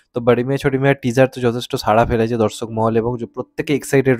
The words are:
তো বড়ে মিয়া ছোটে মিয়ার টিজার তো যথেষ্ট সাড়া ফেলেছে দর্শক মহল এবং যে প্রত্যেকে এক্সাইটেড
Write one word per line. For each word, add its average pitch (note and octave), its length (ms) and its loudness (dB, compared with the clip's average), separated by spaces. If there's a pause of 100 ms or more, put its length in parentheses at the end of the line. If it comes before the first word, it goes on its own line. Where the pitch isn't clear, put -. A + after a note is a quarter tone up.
(160)
তো - 20 -8 (100)
বড়ে A#2+ 160 4
মিয়া C3+ 200 -2
ছোটে C#3 140 0
মিয়ার C#3 260 2
টিজার B2+ 300 4
তো - 120 -18
যথেষ্ট A#2+ 300 -2
সাড়া A2+ 300 2
ফেলেছে A2+ 320 0
দর্শক A2 320 -2
মহল A2 320 -2
এবং A#2+ 160 -2
যে A2+ 80 -10 (100)
প্রত্যেকে - 440 -8
এক্সাইটেড C3 400 2